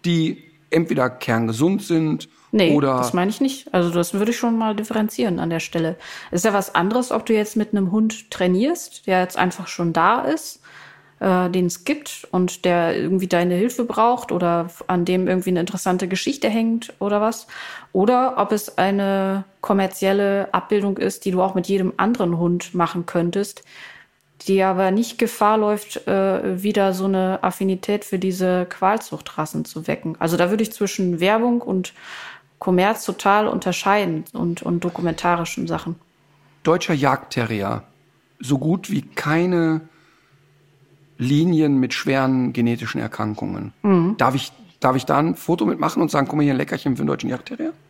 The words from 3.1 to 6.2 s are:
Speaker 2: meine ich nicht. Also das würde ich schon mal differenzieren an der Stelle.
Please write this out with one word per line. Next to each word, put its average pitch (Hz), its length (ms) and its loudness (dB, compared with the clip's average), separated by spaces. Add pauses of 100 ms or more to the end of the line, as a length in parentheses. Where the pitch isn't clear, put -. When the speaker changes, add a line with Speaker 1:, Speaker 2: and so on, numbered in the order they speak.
Speaker 2:
meine 180 180 2
ich 214 100 -8
nicht. 269 340 -4
Also 175 160 2
das 175 240 0
würde 208 160 0
ich 233 80 -4
schon 233 180 0
mal 220 180 0
differenzieren 214 680 -2
an 165 100 -2
der 165 100 -2
Stelle. 165 360 -2 (340)